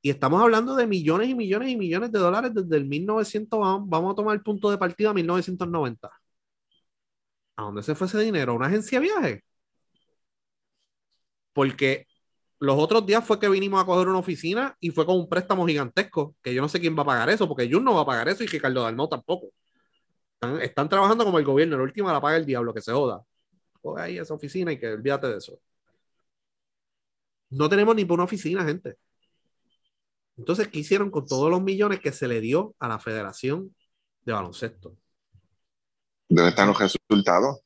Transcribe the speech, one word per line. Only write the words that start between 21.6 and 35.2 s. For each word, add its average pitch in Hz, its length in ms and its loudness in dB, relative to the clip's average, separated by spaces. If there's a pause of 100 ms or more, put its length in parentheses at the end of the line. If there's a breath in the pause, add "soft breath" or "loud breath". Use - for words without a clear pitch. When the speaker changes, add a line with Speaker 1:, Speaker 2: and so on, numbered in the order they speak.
Speaker 1:
la 131 40 0
última 180 300 -2
la 139 80 2
paga 151 160 2
el 160 80 0
diablo, 120 300 -2
que 110 80 -8
se 113 100 -6
joda. 123 320 0 (560)
Coge 160 220 -8
ahí 175 160 -8
esa 156 160 -10
oficina 165 360 -6
y 131 80 -6
que 117 140 -8
olvídate 135 360 -2
de 104 100 -6
eso. - 200 -18 (1900)
No 151 220 0
tenemos 214 260 4
ni 202 80 0
por 170 120 2
una 175 80 2
oficina, 180 400 -4
gente. - 340 -6 (1400)
Entonces, 185 320 -2
¿qué 151 120 -8
hicieron 196 300 0
con 147 160 -6
todos 139 240 2
los 185 120 2
millones 196 380 0
que 139 120 -4
se 127 160 -6
le 117 140 -2
dio 160 360 -2
a 123 100 -6
la 110 100 -4
Federación 123 760 -6 (460)
de 117 140 -6
Baloncesto? 92 640 -10 (1300)